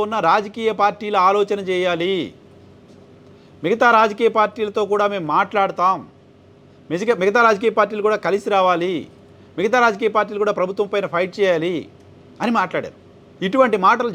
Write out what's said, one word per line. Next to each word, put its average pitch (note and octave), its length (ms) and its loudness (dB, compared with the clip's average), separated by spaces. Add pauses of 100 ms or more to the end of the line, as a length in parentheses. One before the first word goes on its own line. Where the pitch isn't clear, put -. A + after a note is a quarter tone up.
ఉన్న G#3+ 120 -4 (140)
రాజకీయ G#3+ 420 0 (100)
పార్టీలు G#3 360 0 (120)
ఆలోచన G3+ 300 0 (120)
చేయాలి, F3+ 420 0 (1500)
మిగతా A3+ 240 2 (120)
రాజకీయ A3 380 2
పార్టీలతో G#3 440 -2 (100)
కూడా G#3 220 2
మేము F#3 120 -6 (120)
మాట్లాడతాం, F#3+ 600 0 (920)
మిజిక-, G#3 320 -2
మిగతా G3+ 260 2
రాజకీయ A3 300 2
పార్టీలు G#3 300 0
కూడా G#3+ 100 2 (100)
కలిసి F#3+ 280 -2
రావాలి, F3+ 380 2 (640)
మిగతా G#3+ 280 0
రాజకీయ G#3+ 300 0
పార్టీలు G#3 280 -2
కూడా G#3 160 0
ప్రభుత్వం G3 340 -2
పైన G3 200 -2
ఫైట్ F3+ 260 -2
చేయాలి F3 360 2 (680)
అని A3+ 160 -2
మాట్లాడారు. E3+ 380 -4 (500)
ఇటువంటి A#3+ 380 2
మాటలు A#3 300 2